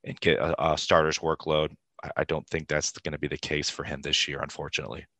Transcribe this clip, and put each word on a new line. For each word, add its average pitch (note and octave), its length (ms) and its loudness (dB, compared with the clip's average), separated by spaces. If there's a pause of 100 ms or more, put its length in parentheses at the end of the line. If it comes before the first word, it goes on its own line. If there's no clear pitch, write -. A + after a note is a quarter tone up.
and - 160 -8
get - 180 4
a, D#2+ 340 2
a D2 60 2
starter's D#2 400 6
workload, D#2 560 0 (280)
I, - 140 -8
I D2+ 80 2
don't D#2 240 -2
think D#2+ 200 -4
that's D2+ 240 0
gonna D2+ 260 -8
be C#2+ 100 -2
the D2 80 -4
case D2+ 320 -2
for - 160 -8
him C#2+ 160 -6
this D2+ 260 0
year, C#2 140 -6
unfortunately. C#2 640 -6 (160)